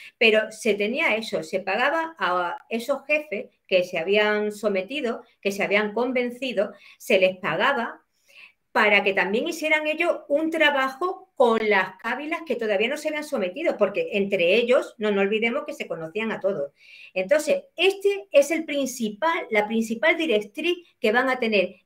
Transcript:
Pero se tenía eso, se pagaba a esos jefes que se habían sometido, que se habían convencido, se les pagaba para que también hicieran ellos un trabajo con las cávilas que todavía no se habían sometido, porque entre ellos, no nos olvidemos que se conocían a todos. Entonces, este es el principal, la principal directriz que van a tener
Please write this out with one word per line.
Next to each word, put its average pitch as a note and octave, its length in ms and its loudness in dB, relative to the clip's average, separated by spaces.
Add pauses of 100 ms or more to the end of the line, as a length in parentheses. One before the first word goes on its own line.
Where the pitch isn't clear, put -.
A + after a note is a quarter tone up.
(180)
Pero G#3+ 320 4
se G#3+ 240 0
tenía A#3 400 0
eso, A3 300 -4
se - 160 -4
pagaba D4+ 580 -2
a F3+ 400 -2 (100)
esos B3 380 -4
jefes D4+ 400 -2 (200)
que F3+ 180 2
se F3+ 120 -8
habían G#3 540 2
sometido, G#3 720 -4 (180)
que G3 120 -2
se G3 100 -4
habían G#3 320 0
convencido, A#3+ 800 -2 (260)
se G3+ 220 2
les F#3 180 4
pagaba A3+ 640 -2 (680)
para G#3 320 4
que G3 120 2
también G3+ 340 0
hicieran D#4 380 0
ellos D#4 320 0 (100)
un D#4+ 220 0
trabajo D4 840 0
con A3+ 240 4 (100)
las F#3+ 280 2
cávilas D4+ 500 -6
que B3 80 -2
todavía G#3+ 340 0
no C#4+ 100 -4
se D#4 100 -4
habían D4+ 160 -6
sometido, C4+ 540 -2
porque G3 340 0
entre G3 440 2
ellos, B3 420 2
no G#3+ 120 0
nos G3 120 2
olvidemos A3+ 420 0
que D4 80 -10
se - 160 -10
conocían F#3 440 -6
a - 80 -6
todos. D#3+ 320 -2 (420)
Entonces, C#4+ 480 0 (140)
este G4 540 0
es C#4+ 200 6
el D#4+ 160 -2
principal, C#4+ 840 -2
la G#3 160 2
principal A3+ 500 0
directriz D#4 600 -2 (240)
que G#3+ 120 2
van B3+ 180 2
a B3+ 80 0
tener G#3 480 0